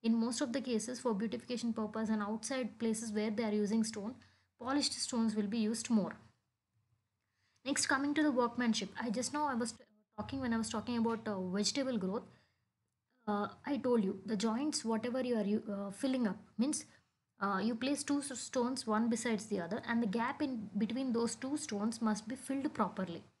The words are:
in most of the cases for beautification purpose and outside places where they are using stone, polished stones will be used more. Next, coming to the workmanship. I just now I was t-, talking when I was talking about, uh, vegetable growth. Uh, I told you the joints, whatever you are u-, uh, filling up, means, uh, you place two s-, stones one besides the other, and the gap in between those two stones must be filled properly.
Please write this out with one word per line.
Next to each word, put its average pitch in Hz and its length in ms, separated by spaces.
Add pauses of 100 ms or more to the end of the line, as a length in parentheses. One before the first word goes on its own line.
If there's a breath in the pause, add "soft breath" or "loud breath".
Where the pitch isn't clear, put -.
in 226 120
most 233 280
of 254 100
the 269 80
cases 247 400
for 240 140
beautification 233 580
purpose 220 380
and 220 100
outside 220 580
places 226 340
where 214 180
they 220 140
are 214 80
using 208 300
stone, 220 320 (460 loud breath)
polished 269 320
stones 226 420
will 214 120
be 220 120
used 226 300
more. 202 280 (1500)
Next, - 220
coming 285 280
to 311 80
the 302 80
workmanship. 233 600 (100)
I 233 100
just 233 220
now 294 140
I 277 80
was 233 180
t-, - 120 (340)
talking 262 220
when 247 120
I 226 60
was 220 100
talking 233 300
about, 226 280
uh, 202 140
vegetable 208 560
growth. 190 280 (1040 soft breath)
Uh, 208 200 (180)
I 294 140
told 240 260
you 190 220
the 220 100
joints, 226 480
whatever 226 380
you 247 140
are 214 80
u-, 208 180 (100)
uh, 202 200
filling 262 340
up, 185 100 (220)
means, 269 260 (560 loud breath)
uh, 196 220
you 233 140
place 269 260
two 285 160
s-, 277 200
stones 254 480
one 220 220
besides 226 380
the 196 140
other, 175 260
and 233 160
the 226 60
gap 233 340
in 254 340
between 233 360
those 233 240
two 269 200
stones 220 460
must 214 240
be 240 80
filled 269 400
properly. 190 480 (180)